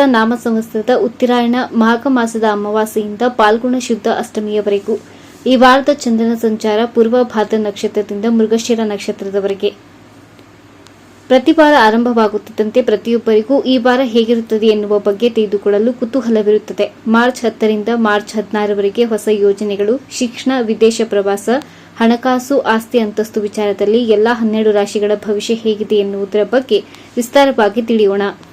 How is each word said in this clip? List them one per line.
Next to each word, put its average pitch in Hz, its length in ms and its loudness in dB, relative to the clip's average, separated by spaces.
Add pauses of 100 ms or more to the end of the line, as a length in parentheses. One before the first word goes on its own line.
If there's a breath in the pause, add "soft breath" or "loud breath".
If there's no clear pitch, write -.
(120)
ನಾಮ 226 200 2 (120)
ಸಂವತ್ಸರದ 226 480 -2 (140)
ಉತ್ತರಾಯಣ 240 500 0 (240)
ಮಾಘ 226 200 2 (140)
ಮಾಸದ 226 380 -2
ಅಮಾವಾಸ್ಯೆಯಿಂದ 208 720 -4 (120)
ಪಾಲ್ಗುಣ 226 420 2
ಶುದ್ಧ 240 280 -4 (140)
ಅಷ್ಟಮಿಯವರೆಗೂ 208 760 -4 (520 loud breath)
ಈ 247 100 2
ವಾರದ 254 340 6 (140)
ಚಂದ್ರನ 233 300 0 (100)
ಸಂಚಾರ 214 340 0 (160)
ಪೂರ್ವ 233 240 2 (160)
ಭಾದ್ರ 220 320 0
ನಕ್ಷತ್ರದಿಂದ 208 580 -4 (140)
ಮೃಗಶಿರ 226 460 0
ನಕ್ಷತ್ರದವರೆಗೆ. 202 880 -4 (1600)
ಪ್ರತಿ 254 240 4
ವಾರ 302 280 6
ಆರಂಭವಾಗುತ್ತಿದ್ದಂತೆ 220 1000 0
ಪ್ರತಿಯೊಬ್ಬರಿಗೂ 226 760 0 (140)
ಈ 254 40 4 (100)
ವಾರ 254 140 2 (140)
ಹೇಗಿರುತ್ತದೆ 226 520 0
ಎನ್ನುವ 208 320 2
ಬಗ್ಗೆ 208 320 0
ತಿಳಿದುಕೊಳ್ಳಲು 208 720 0
ಕುತೂಹಲವಿರುತ್ತದೆ. 220 880 0 (180)
ಮಾರ್ಚ್ 240 380 0
ಹತ್ತರಿಂದ 214 440 -2 (200)
ಮಾರ್ಚ್ 208 300 -2
ಹದಿನಾರರವರೆಗೆ 208 680 -2
ಹೊಸ 220 240 -4 (160)
ಯೋಜನೆಗಳು, 208 520 0 (220)
ಶಿಕ್ಷಣ, 254 340 -4 (180)
ವಿದೇಶ 226 300 2 (140)
ಪ್ರವಾಸ, 202 340 -2 (520 loud breath)
ಹಣಕಾಸು, 254 580 0 (160)
ಆಸ್ತಿ 226 320 -2
ಅಂತಸ್ತು 214 340 -4
ವಿಚಾರದಲ್ಲಿ 208 640 0 (160)
ಎಲ್ಲ 214 140 4
ಹನ್ನೆರಡು 220 480 0
ರಾಶಿಗಳ 208 320 -2 (160)
ಭವಿಷ್ಯ 214 360 -4
ಹೇಗಿದೆ 214 400 0
ಎನ್ನುವುದರ 202 400 -2 (120)
ಬಗ್ಗೆ 233 240 0 (400 loud breath)
ವಿಸ್ತಾರವಾಗಿ 240 640 2
ತಿಳಿಯೋಣ. 208 400 2 (300)